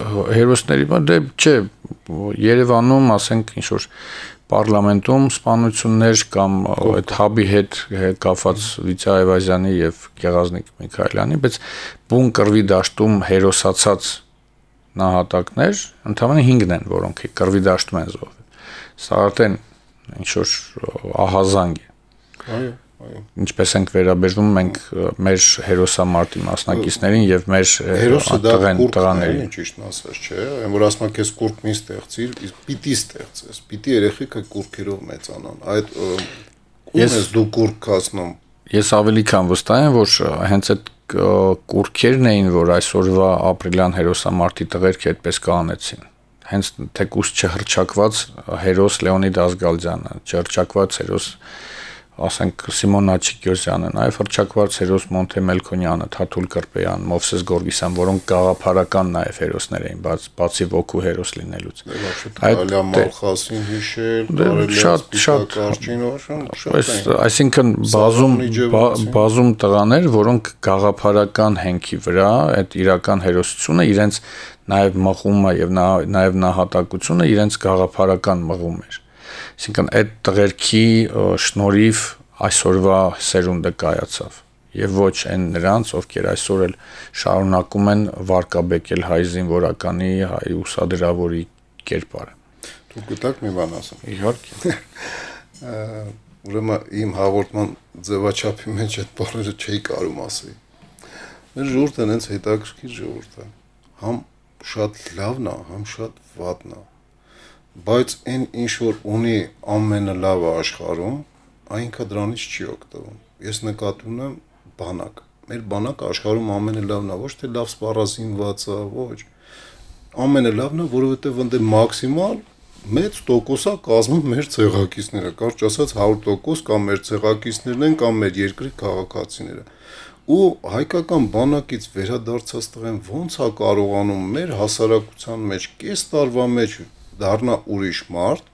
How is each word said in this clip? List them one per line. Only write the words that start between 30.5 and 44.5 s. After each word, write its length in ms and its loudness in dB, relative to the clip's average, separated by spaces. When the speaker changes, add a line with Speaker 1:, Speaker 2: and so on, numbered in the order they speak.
Speaker 2:
այն 200 -4
որ 140 4
ասում 180 0
է, 60 -4
«Քեզ 220 -4
կուրկ 280 -4
մի 120 -2
ստեղծիր», 680 -8
իսկ 220 -14
պիտի 340 -4
ստեղծես, 680 -10
պիտի 300 -6
երեխեքը 520 0
կուրքերով 580 -10
մեծանան։ 600 -16
Այդ, 300 -2
ը, 180 -6
ո՞ւմ 180 2
Speaker 1:
Ես 120 4
Speaker 2:
ես 140 0
դու 200 2
կուրկ 320 0
կացնում։ 560 -2
Speaker 1:
Ես 220 2
ավելի 340 6
քան 240 4
վստահ 340 2
եմ, 120 4
որ, 220 4
ը, 160 0
հենց 260 2
այդ, 220 0
ը, 220 0
կուրքերն 640 2
էին, 220 4
որ 220 4
այսօրվա 580 4
ապրիլյան 520 0
հերոսամարտի 720 0